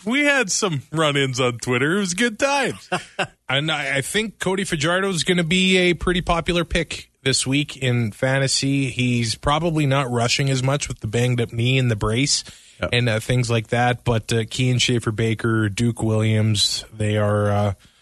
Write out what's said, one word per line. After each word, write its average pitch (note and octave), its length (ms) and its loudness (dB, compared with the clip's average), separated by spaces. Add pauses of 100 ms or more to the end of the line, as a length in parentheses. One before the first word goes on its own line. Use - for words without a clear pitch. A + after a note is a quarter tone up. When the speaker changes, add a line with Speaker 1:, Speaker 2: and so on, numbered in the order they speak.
Speaker 1:
we C4+ 160 0
had C4+ 280 2
some E3 300 -2 (100)
run-ins C#3+ 480 0
on B2 200 0
Twitter. B2+ 380 0
It - 20 0
was F#3 160 -2
good A#3 240 -2
times. C4+ 540 -2
<laughs> F3+ 60 -2 (500)
And C#3+ 220 0
I, C#3+ 260 -2
I C#3 40 0
think G#3 380 -4
Cody F#3+ 260 -2
Fajardo F3 440 0
is E3 140 -2
gonna F3 200 2
be F#3 340 4
a F3+ 160 4
pretty F3+ 280 -2
popular E3+ 440 0
pick - 440 -4 (140)
this C3 240 0
week C#3+ 300 -2
in A#2+ 340 0
fantasy. C3+ 800 0
He's A#2 460 0
probably D#3 500 0
not C3+ 260 2
rushing A#2+ 380 0
as C3 140 0
much C#3 260 0
with B2 100 -10
the - 80 -8
banged-up A#2+ 460 0
knee A#2+ 240 2
and B2+ 140 2
the A2 40 2
brace G#2+ 480 0 (380)
Speaker 2:
Yep. - 100 -2
Speaker 1:
and, A#2+ 180 2
uh, A2 120 0
things B2 280 0
like A#2 180 0
that. A#2+ 360 0
But, A#2 300 -2
uh, A2+ 160 0
Kean B2+ 300 0
Schaefer-Baker, A2+ 880 0
Duke A2+ 340 -2
Williams, A2 800 2 (100)
they G#2+ 240 -2
are, G#2 340 2
uh, G2+ 220 2 (280)